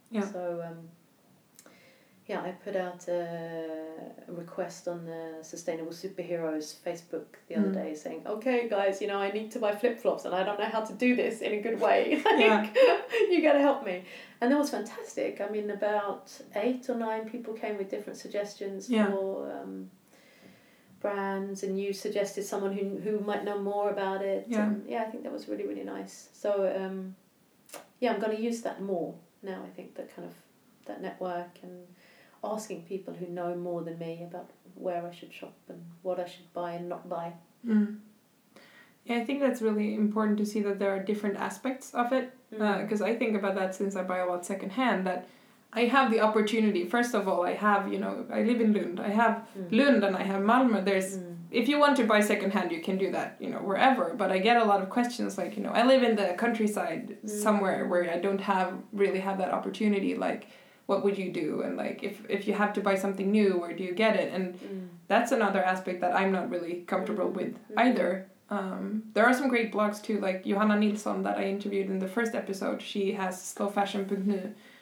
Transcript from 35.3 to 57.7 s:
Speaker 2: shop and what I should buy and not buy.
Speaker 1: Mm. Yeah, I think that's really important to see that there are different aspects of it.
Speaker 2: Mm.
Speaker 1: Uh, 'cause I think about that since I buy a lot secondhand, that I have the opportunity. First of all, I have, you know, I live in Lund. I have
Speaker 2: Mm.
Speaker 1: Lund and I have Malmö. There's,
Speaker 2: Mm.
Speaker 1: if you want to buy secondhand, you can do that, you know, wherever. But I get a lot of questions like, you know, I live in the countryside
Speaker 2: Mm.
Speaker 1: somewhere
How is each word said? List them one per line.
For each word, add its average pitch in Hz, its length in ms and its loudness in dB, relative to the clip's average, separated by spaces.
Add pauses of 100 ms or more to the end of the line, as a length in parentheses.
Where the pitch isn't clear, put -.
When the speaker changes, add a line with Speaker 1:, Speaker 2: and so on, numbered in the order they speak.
Speaker 2:
shop - 220 -16 (140)
and 175 120 -16 (220)
what 180 160 -4
I 175 60 -4
should - 280 -16
buy 175 200 -6
and 175 160 -6
not 180 200 -8
buy. 170 240 -6 (340)
Speaker 1:
Mm. 208 320 2 (1080)
Yeah, 240 120 -2
I 233 80 0
think 285 160 -2
that's 254 220 2
really 214 320 2
important 214 440 2
to 208 80 2
see 214 160 0
that 196 160 0
there 196 160 2
are 196 80 -2
different 208 340 -2
aspects - 580 -6
of 247 180 0
it. 254 200 0 (220)
Speaker 2:
Mm. 214 60 -4
Speaker 1:
Uh, 208 280 2
'cause 208 140 0
I 208 140 2
think 220 200 0
about 196 200 0
that 190 180 -2
since 196 220 -2
I 185 60 -2
buy 185 160 -2
a 180 80 0
lot 180 180 -2
secondhand, 196 640 0
that - 200 -4 (460)
I 226 140 0
have 247 240 6
the 220 100 4
opportunity. 214 640 4
First 240 280 2
of 190 140 0
all, 175 160 2
I 180 80 0
have, 202 400 2
you 196 60 0
know, 196 320 -4
I 214 120 2
live 226 180 4
in 214 120 8
Lund. 185 280 0
I - 100 -2
have 220 360 4 (120)
Speaker 2:
Mm. 185 80 -8 (120)
Speaker 1:
Lund 247 260 8
and 190 120 2
I 180 60 -2
have 196 200 0
Malmö. 226 420 6
There's, 190 340 2
Speaker 2:
Mm. 175 160 -8 (160)
Speaker 1:
if - 180 2
you 294 100 4
want 285 200 6
to 240 60 6
buy 214 160 6
secondhand, 202 520 0
you 165 80 -4
can 190 160 -2
do 190 160 0
that, - 280 -4
you - 100 -6
know, - 80 -6
wherever. 196 580 2
But 196 160 0
I 190 60 2
get 226 180 6
a 233 80 6
lot 202 180 4
of 190 60 -4
questions 220 480 -2
like, 175 220 -6
you 208 40 -4
know, 180 80 -4
I 220 140 4
live 262 180 8
in 226 140 4
the 196 120 2 (160)
countryside 208 800 -2
Speaker 2:
Mm. 214 60 -10
Speaker 1:
somewhere 208 580 2